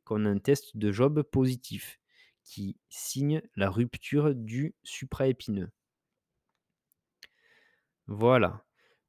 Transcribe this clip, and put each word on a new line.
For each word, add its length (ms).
qu'on 220
a 40
un 100
test 360
de 160
Job 300
positif 800
qui 340
signe 520
la 140
rupture 640
du 480
supraépineux. 840
Voilà. 580